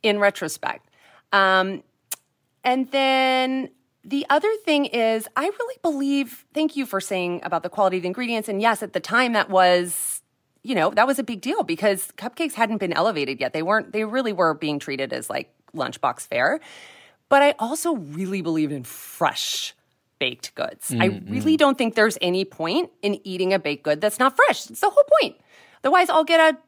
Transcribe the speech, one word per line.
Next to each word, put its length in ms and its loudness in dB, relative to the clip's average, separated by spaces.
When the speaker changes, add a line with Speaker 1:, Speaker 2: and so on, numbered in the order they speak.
Speaker 1:
in 160 2
retrospect. 680 -2
Um, 500 4
and 260 0
then 800 0
the 260 -4
other 220 2
thing 220 2
is, 500 -2
I 80 -2
really 360 -6
believe, 720 -2
thank 240 -2
you 100 -4
for 140 -4
saying 440 -4
about 180 -4
the 60 -8
quality 300 0
of 40 -4
the 60 -4
ingredients. 400 -6
And 120 -4
yes, 220 0
at 120 -12
the 60 -2
time 340 0
that 140 2
was, 760 2
you 120 -4
know, 160 2
that 160 4
was 120 0
a 40 -4
big 180 -8
deal 220 -4
because 540 -2
cupcakes 380 -8
hadn't 240 0
been 140 -4
elevated 480 -2
yet. 120 -2
They 100 -4
weren't, 300 -2
they 120 -2
really 280 -2
were 220 2
being 240 -4
treated 340 -6
as, 180 -8
like, 220 -6
lunchbox 520 -4
fare. 320 0
But 140 6
I 160 4
also 380 -4
really 460 -6
believe 300 -2
in 120 -8
fresh 880 -6
baked 360 -6
goods. 440 -8
I 120 4
Speaker 2:
Mm, 200 -10
Speaker 1:
really 240 2
Speaker 2:
mm. 40 0
Speaker 1:
don't 200 4
think 160 -2
there's 260 2
any 240 0
point 460 -4
in 240 -2
eating 260 -2
a 60 2
baked 260 -4
good 160 0
that's 180 -2
not 180 2
fresh. 340 4
It's 100 -10
the 100 4
whole 140 6
point. 160 -2
Otherwise, 280 4
I'll 140 4
get 160 4
a 280 4